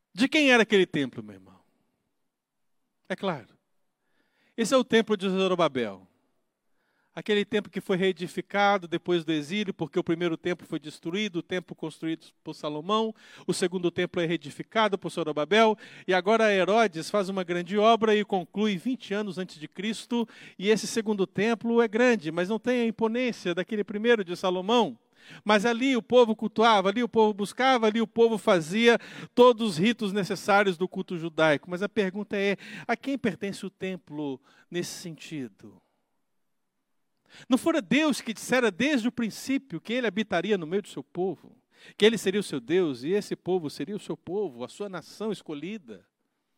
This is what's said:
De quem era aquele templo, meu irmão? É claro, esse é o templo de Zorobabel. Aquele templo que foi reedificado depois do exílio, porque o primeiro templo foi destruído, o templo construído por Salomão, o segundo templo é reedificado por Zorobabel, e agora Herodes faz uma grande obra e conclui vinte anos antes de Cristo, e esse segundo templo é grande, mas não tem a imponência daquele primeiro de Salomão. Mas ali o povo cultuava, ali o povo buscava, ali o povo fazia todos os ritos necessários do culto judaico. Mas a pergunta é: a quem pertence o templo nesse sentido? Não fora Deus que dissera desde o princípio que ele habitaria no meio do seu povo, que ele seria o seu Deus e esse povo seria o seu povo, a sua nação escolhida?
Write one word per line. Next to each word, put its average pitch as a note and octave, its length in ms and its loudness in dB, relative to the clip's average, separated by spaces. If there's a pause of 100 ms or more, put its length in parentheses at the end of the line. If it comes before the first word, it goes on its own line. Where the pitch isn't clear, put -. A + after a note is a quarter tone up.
(140)
De A3+ 140 0
quem D4 220 4
era A#3+ 140 8
aquele G3 240 4
templo, B2+ 360 -6
meu G#2 120 -18
irmão? F#2+ 280 -20 (1400)
É F#3+ 80 -6
claro, D#3+ 420 -8 (1000)
esse A3+ 160 0
é C4 40 6
o B3 60 4
templo A3+ 320 2
de F#3+ 140 -4
Zorobabel. D3+ 760 0 (1080)
Aquele G#3 320 0
templo G#3 260 -4
que G3 80 -6
foi G3 160 -2
reedificado F#3+ 920 0
depois F3 340 -2
do D3+ 80 -4
exílio, F3+ 420 -2
porque E3 240 -6
o F3 60 -2
primeiro E3+ 320 -2
templo - 320 -6
foi D#3+ 120 -6
destruído, E3+ 580 -6
o E3 60 -4
templo F3+ 300 -8
construído D#3+ 540 -8 (160)
por D#3 100 -14
Salomão, F#3 600 -4 (320)
o F3+ 60 0
segundo F3 360 0
templo F3+ 320 -4
é E3 40 0
reedificado F3 720 -2
por F3 120 -8
Zorobabel, E3 680 2 (280)
e F3+ 80 0
agora G#3 380 4
Herodes F#3+ 580 2
faz G3+ 200 0
uma G3 120 -4
grande F3 360 -4
obra G#3+ 360 4
e G#3 120 2
conclui G3+ 500 -2
vinte G#3 380 -6
anos G3+ 240 -6
antes F#3 200 -10
de D3+ 80 -14
Cristo, A3 600 -4 (320)
e F#3+ 100 -2
esse A3 180 2
segundo G#3 380 -2
templo A#3 560 0
é A#3 60 4
grande, G#3+ 460 2
mas F3 160 -2
não A3 100 -2
tem B3 220 0
a A#3 40 0
imponência A3+ 680 -2
daquele G3 300 -4
primeiro G#3+ 360 2
de F3 140 -6
Salomão. F#3 640 0 (440)
Mas G#3 220 4
ali A#3+ 300 0
o A3 80 0
povo A#3 320 4
cultuava, G#3+ 540 4
ali A3 120 -2
o A#3 80 -2
povo A3 240 4
buscava, A3+ 540 2
ali G#3+ 140 2
o A3 40 2
povo A3+ 320 2
fazia G3+ 640 4 (340)
todos A#3 380 6
os D3 60 -4
ritos G3+ 360 0
necessários G3 640 2
do F#3 100 -2
culto F#3 300 -8
judaico. D#3+ 500 2
Mas F3 140 -6
a - 80 -4
pergunta G3+ 480 -4
é: G3 200 0 (300)
a A#3 80 0
quem C4+ 220 -6
pertence G3+ 480 -6
o F#3 60 -8
templo D3 680 -8 (300)
nesse F3 220 -6
sentido? C3 880 -14 (1700)
Não B3+ 80 4
fora D#4+ 240 0
Deus C4 400 0
que A3 140 -8
dissera A#3+ 340 0
desde A#3 380 -2
o A#3+ 40 -2
princípio A#3+ 720 -6
que A3 120 -6
ele B3 120 -2
habitaria G3 540 -2
no D#3 80 -8
meio F#3+ 160 -4
do - 40 -16
seu - 160 -12
povo, - 540 -8 (400)
que G3+ 80 4
ele A3 140 6
seria G3 200 0
o F#3+ 40 -4
seu D3 160 -6
Deus C#3+ 420 0
e C#3+ 80 -6
esse G3+ 260 -2
povo F3 320 -4
seria D3 280 -8
o F#3+ 40 -8
seu - 160 -10
povo, D#3+ 480 -8
a A#2+ 40 -10
sua G3+ 200 -12
nação F#3+ 440 -10
escolhida? D3+ 760 -12 (500)